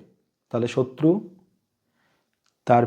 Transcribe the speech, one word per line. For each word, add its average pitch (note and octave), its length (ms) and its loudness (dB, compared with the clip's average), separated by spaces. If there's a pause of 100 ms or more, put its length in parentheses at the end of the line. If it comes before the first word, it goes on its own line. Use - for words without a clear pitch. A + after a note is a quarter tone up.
(540)
তাহলে A#2+ 140 -2
শত্রু C3+ 420 -2 (1600)
তার A#2+ 200 4